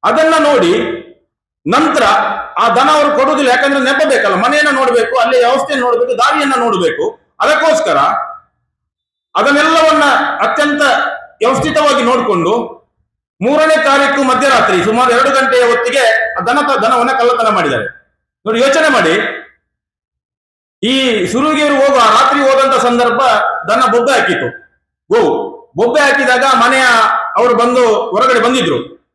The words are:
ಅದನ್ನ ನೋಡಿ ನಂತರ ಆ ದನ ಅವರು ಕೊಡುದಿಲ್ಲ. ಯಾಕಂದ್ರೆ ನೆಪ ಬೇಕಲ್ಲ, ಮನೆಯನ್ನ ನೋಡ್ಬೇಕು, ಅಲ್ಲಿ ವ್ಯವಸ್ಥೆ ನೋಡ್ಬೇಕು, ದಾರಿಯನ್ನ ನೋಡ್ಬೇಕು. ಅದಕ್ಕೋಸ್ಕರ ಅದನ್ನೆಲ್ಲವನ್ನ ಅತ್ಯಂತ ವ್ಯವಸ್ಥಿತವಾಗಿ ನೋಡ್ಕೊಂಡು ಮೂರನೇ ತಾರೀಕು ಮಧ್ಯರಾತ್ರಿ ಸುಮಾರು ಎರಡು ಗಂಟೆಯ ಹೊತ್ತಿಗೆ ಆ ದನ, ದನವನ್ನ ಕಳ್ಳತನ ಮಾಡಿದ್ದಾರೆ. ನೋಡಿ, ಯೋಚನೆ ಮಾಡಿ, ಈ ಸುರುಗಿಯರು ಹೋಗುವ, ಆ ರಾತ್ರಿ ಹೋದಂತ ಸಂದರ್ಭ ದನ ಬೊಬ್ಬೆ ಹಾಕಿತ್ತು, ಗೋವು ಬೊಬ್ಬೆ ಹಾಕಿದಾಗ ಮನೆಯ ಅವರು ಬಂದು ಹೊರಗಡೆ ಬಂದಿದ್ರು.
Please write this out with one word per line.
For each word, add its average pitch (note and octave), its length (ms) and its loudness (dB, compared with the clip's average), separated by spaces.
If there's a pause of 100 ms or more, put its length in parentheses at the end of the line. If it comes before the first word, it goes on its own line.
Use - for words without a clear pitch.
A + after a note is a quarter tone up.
ಅದನ್ನ D#4+ 340 2
ನೋಡಿ C#4+ 340 2 (960)
ನಂತರ D4 320 0 (560)
ಆ G#3+ 100 0
ದನ B3+ 240 2
ಅವರು D4 260 2
ಕೊಡುದಿಲ್ಲ. C#4 320 0
ಯಾಕಂದ್ರೆ C#4 300 0
ನೆಪ C4+ 280 0
ಬೇಕಲ್ಲ, G3+ 260 0
ಮನೆಯನ್ನ C4+ 440 0
ನೋಡ್ಬೇಕು, B3 400 0
ಅಲ್ಲಿ B3 200 2
ವ್ಯವಸ್ಥೆ C4+ 360 0
ನೋಡ್ಬೇಕು, B3 440 -2
ದಾರಿಯನ್ನ C#4 400 0
ನೋಡ್ಬೇಕು. F3+ 640 -2 (200)
ಅದಕ್ಕೋಸ್ಕರ D#4 560 0 (1400)
ಅದನ್ನೆಲ್ಲವನ್ನ D4+ 680 2 (460)
ಅತ್ಯಂತ D4 320 -2 (560)
ವ್ಯವಸ್ಥಿತವಾಗಿ C#4 640 0
ನೋಡ್ಕೊಂಡು A#3 760 -2 (680)
ಮೂರನೇ D#4 420 2
ತಾರೀಕು C#4 380 0
ಮಧ್ಯರಾತ್ರಿ B3+ 600 0
ಸುಮಾರು A#3+ 260 0
ಎರಡು C4 200 2
ಗಂಟೆಯ C4 320 2
ಹೊತ್ತಿಗೆ B3 720 0
ಆ F#3 60 -6
ದನ, A#3+ 180 -2 (240)
ದನವನ್ನ A#3+ 280 0
ಕಳ್ಳತನ A#3+ 380 0
ಮಾಡಿದ್ದಾರೆ. B2+ 360 -2 (600)
ನೋಡಿ, A#3 140 -2
ಯೋಚನೆ C#4+ 280 2
ಮಾಡಿ, G#3+ 580 -2 (1400)
ಈ A#3+ 440 0
ಸುರುಗಿಯರು D4 480 0
ಹೋಗುವ, C#4 240 2
ಆ A3+ 240 4
ರಾತ್ರಿ C#4 180 0
ಹೋದಂತ C4+ 340 2
ಸಂದರ್ಭ B3 480 0 (480)
ದನ B3+ 220 0
ಬೊಬ್ಬೆ A#3+ 280 2
ಹಾಕಿತ್ತು, D#3 460 -6 (460)
ಗೋವು - 440 0 (200)
ಬೊಬ್ಬೆ A#3+ 240 2
ಹಾಕಿದಾಗ C4+ 440 0
ಮನೆಯ C4 380 2 (540)
ಅವರು A#3+ 180 2
ಬಂದು A3+ 560 0
ಹೊರಗಡೆ A#3+ 300 0
ಬಂದಿದ್ರು. A#3 760 -4